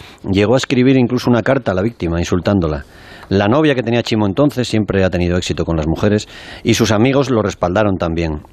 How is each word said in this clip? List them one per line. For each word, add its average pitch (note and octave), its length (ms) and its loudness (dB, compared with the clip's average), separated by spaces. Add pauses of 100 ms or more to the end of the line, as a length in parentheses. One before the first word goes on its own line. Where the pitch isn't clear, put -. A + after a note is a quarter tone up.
(300)
Llegó G2+ 240 2
a C3+ 40 4
escribir C3 400 2
incluso B2 320 0
una A#2 120 4
carta B2 300 0
a F2+ 40 0
la F#2 60 0
víctima, F2 380 -4
insultándola. E2+ 640 0 (460)
La G2+ 180 2
novia D3 280 2
que B2 80 -4
tenía A#2 200 0
Chimo G#2+ 220 0
entonces A#2+ 420 0
siempre G2 360 0
ha F#2 60 2
tenido F2 280 0
éxito E2+ 280 -4
con E2 120 -2
las D2+ 100 -2
mujeres G#2 400 0 (360)
y A#2 100 2
sus A2 180 0
amigos B2+ 380 2
lo A2+ 120 0
respaldaron F#2+ 560 0
también. E2 440 -4 (120)